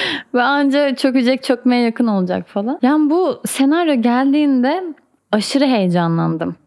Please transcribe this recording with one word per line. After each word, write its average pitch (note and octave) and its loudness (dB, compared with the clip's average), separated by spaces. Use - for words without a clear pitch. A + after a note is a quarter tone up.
ve A#3+ 0
anca C#4 0
çökecek, B3+ 0
çökmeye B3 0
yakın A#3 0
olacak F#3 -2
falan. A3 -6
Yani D4 2
bu E4+ 0
senaryo D4+ 2
geldiğinde C4+ 2
aşırı A#3+ 0
heyecanlandım. E3+ 0